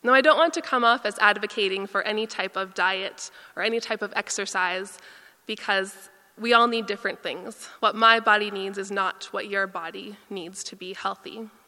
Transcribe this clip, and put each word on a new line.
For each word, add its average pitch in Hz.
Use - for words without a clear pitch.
Now, 247
I 262
don't 302
want 330
to 330
come 247
off 240
as 208
advocating 202
for 196
any 214
type 190
of 190
diet 190
or 170
any 226
type 214
of 202
exercise, 190
because 196
we 233
all 233
need 226
different 202
things. 180
What 208
my 226
body 208
needs 196
is 196
not 196
what 208
your 196
body 185
needs 190
to -
be 180
healthy. 196